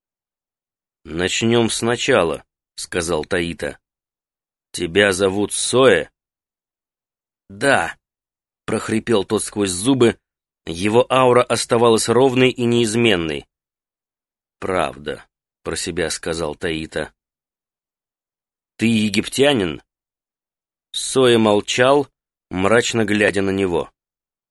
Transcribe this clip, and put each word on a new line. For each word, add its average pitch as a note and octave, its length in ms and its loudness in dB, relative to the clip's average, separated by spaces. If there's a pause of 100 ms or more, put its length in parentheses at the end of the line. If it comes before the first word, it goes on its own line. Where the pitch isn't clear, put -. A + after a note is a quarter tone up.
(1040)
«Начнём A2 680 0
сначала», A2+ 760 -2 (300)
сказал D#2+ 500 -4
Таита. E2+ 540 -6 (920)
«Тебя F#2+ 400 0
зовут F#2+ 420 -2
Соэ?» A#2 560 2 (1400)
«Да», G2 480 -2 (680)
прохрипел A2 580 -2
тот G2+ 200 -2
сквозь G2+ 280 -4
зубы. A2+ 480 2 (480)
Его G#2 440 0
аура B2 320 4
оставалась A#2 640 0
ровной B2+ 400 2
и A#2+ 160 -2
неизменной. G#2+ 800 0 (1120)
«Правда», D2 680 -6 (360)
про E2 120 -8
себя E2 340 -6
сказал E2 460 -6
Таита. D#2 580 -8 (1600)
«Ты A2+ 100 0
египтянин?» G#2+ 920 0 (1120)
Соэ B2 460 2
молчал, B2 720 2 (420)
мрачно A2 560 0
глядя G2+ 360 0
на G2 100 -2
него. F2+ 400 -2 (600)